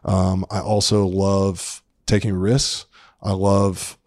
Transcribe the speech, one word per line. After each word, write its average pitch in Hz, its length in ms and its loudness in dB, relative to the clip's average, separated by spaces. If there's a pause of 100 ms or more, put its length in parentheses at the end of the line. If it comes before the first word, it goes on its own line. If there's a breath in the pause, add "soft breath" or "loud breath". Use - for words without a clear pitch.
Um, 92 460 0
I 101 120 -4
also 104 440 0
love 98 800 -2 (240)
taking 104 260 0
risks. 101 520 0 (380 soft breath)
I 101 100 -2
love, 98 720 0